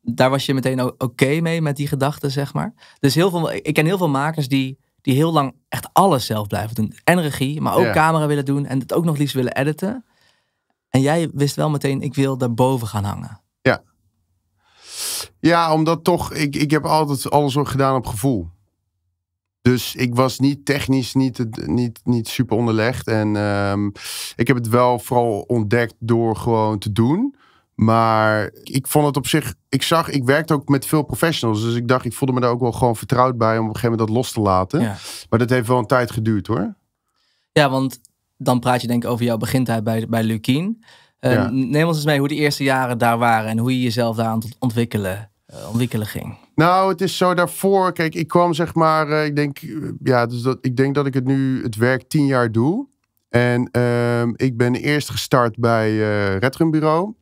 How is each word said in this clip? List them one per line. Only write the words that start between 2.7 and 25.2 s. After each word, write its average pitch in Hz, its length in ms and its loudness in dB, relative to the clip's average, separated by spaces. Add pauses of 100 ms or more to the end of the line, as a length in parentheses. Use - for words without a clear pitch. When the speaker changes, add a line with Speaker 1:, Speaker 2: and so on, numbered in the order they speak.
Speaker 1:
Dus 135 160 2
heel 175 160 2
veel, 170 220 -2
ik 151 220 -4
ken 156 120 2
heel 185 120 0
veel 180 100 0
makers 143 400 -2
die, 135 300 -2 (220)
die 131 140 0
heel 160 180 2
lang 143 220 0 (140)
echt - 240 -8
alles 165 340 4
zelf 107 200 -4
blijven 110 280 -6
doen. 110 200 -4 (100)
En 175 160 4
regie, 147 400 -2
maar 113 140 -2
ook 165 100 4
Speaker 2:
Ja. 113 80 0
Speaker 1:
camera 160 340 2
willen 143 180 0
doen 139 220 -2
en 135 120 -4
het 127 140 -6
ook 170 120 0
nog 160 140 0
liefst 143 160 -2
willen 127 220 -2
editen. 170 480 -4 (840)
En 131 120 0
jij 151 340 2
wist 139 220 -2
wel 151 140 0
meteen, 139 320 -2
ik 127 120 -6
wil 135 240 0
daarboven 123 480 0
gaan 101 180 -4
hangen. 98 360 -8 (200)
Speaker 2:
Ja. - 220 2 (1600)
Ja, 165 340 4
omdat 160 300 0
toch, 165 280 0
ik, 143 240 -4
ik 151 140 0
heb 147 140 0
altijd 151 460 0
alles 143 260 2
ook 143 120 0
gedaan 135 280 2
op 127 100 -2
gevoel. 110 420 -2 (1120)
Dus 123 340 0
ik 123 200 -2
was 127 240 2
niet 139 260 0
technisch 135 500 0
niet, 131 240 0
het, 113 280 -6
niet, 120 380 -2
niet 117 240 -2
super - 280 -2
onderlegd. 113 520 0
En, 107 280 0
ehm, 101 500 0 (500)
ik 123 100 0
heb 135 100 2
het 117 120 -4
wel 123 300 4
vooral 120 420 0